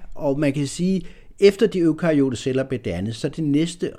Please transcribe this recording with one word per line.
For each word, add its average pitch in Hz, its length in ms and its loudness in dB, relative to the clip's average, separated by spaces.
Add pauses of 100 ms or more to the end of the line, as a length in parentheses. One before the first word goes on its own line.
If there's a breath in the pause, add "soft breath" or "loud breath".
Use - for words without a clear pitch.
(160)
og 143 240 -2
man 143 140 2
kan 143 140 -2
sige, 180 400 -2 (320 loud breath)
efter 202 280 6
de 190 120 -2
eukaryote 156 580 2
celler 131 260 -2
blev 127 160 -6
dannet, 101 360 -4
så - 140 -4
det 165 140 -6
næste 156 560 0